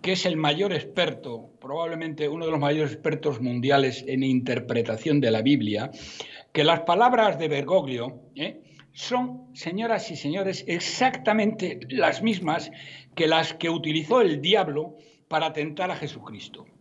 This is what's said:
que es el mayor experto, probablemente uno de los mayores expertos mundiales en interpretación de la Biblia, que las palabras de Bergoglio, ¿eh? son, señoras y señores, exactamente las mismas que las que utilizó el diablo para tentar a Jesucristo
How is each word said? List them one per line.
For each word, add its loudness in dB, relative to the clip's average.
que 0
es 0
el 0
mayor 2
experto, -4
probablemente -4
uno -4
de 0
los 0
mayores 2
expertos -2
mundiales 2
en 0
interpretación 0
de 4
la 4
Biblia, 2
que 2
las 6
palabras 4
de -2
Bergoglio, 0
¿eh? -8
son, -6
señoras -4
y -8
señores, -4
exactamente 0
las 2
mismas 0
que 2
las 2
que -2
utilizó 2
el 4
diablo 0
para 0
tentar -4
a -6
Jesucristo -14